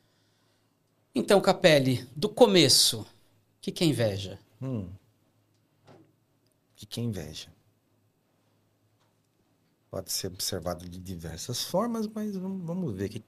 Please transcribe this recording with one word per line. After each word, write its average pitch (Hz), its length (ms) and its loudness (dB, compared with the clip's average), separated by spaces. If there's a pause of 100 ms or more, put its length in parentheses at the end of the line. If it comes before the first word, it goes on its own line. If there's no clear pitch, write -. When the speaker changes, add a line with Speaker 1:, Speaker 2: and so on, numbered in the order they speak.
(1120)
Speaker 1:
Então, 208 280 4
Capelli, 156 760 4
do 175 140 -4
começo, 175 720 6
o 104 60 -12 (540)
que - 120 -8
que - 100 -4
é 175 60 4
inveja? 98 500 -2 (240)
Speaker 2:
Hum. 127 200 -6 (1040)
O - 80 -20 (800)
que - 100 -20
que - 140 -10
é - 20 -4
inveja? 87 460 -8 (2500)
Pode - 220 -8
ser - 160 -6
observado 87 600 -6
de 87 120 -14
diversas 87 640 -10
formas, 226 420 -4
mas 214 300 -8
vamos, 190 280 -8
vamos 165 300 -6
ver 95 140 -4
que, 110 200 -10